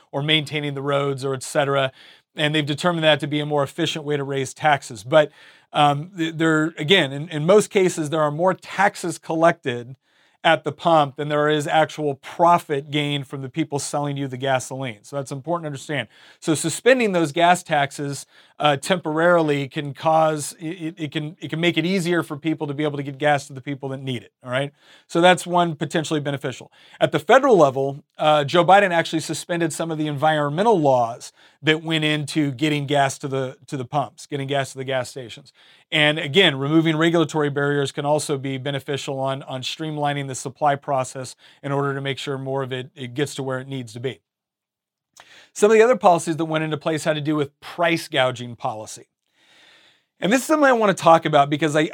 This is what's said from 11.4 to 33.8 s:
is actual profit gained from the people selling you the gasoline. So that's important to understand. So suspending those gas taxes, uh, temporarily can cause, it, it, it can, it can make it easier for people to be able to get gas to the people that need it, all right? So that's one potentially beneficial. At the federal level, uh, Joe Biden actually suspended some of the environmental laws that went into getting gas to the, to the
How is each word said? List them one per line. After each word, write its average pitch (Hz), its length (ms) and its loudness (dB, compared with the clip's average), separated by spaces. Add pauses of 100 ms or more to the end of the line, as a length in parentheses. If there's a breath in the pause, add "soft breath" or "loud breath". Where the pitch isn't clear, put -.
is 151 180 0
actual 156 500 0
profit 160 760 0
gained 143 360 -2
from 143 140 -10
the 131 80 -10
people 147 300 -4
selling 143 400 -4
you 139 100 -4
the 127 80 -10
gasoline. 131 640 -4
So - 140 -12
that's 139 160 -8
important 160 320 -6
to 151 40 -8
understand. 139 400 -8 (300 soft breath)
So 165 160 0
suspending 220 580 2
those 165 200 0
gas 175 300 4
taxes, 143 640 -4 (320 soft breath)
uh, 147 180 2
temporarily 156 920 2
can 143 260 -8
cause, 160 640 0
it, 170 60 -10
it, 170 320 -10
it 180 140 -8
can, 156 280 -8
it 147 80 -10
can 156 120 -6
make 170 160 2
it 160 100 0
easier 175 360 0
for 151 140 -8
people 156 300 -4
to 143 80 -6
be 147 100 -4
able 143 140 -4
to 143 40 -6
get 135 160 -10
gas 147 300 2
to - 40 -18
the 135 80 -14
people 139 280 -8
that 135 120 -8
need 131 220 -6
it, - 100 -20 (120)
all 127 60 -12
right? 139 220 -2 (360 soft breath)
So 175 120 0
that's 180 260 6
one 175 280 2
potentially 156 460 -4
beneficial. 143 500 -6 (300 soft breath)
At 156 100 2
the 160 80 0
federal 254 380 6
level, 139 480 2 (120)
uh, 151 280 2
Joe 170 200 4
Biden 190 280 6
actually 165 280 0
suspended 165 520 -4
some 165 180 -6
of 156 80 -6
the 151 80 -2
environmental 156 720 2
laws 127 540 0 (300 soft breath)
that 156 200 2
went 160 220 -2
into 151 480 0
getting 147 340 -2
gas 139 320 0
to 147 100 -8
the, 135 280 -6 (100)
to 151 100 -10
the 127 80 -6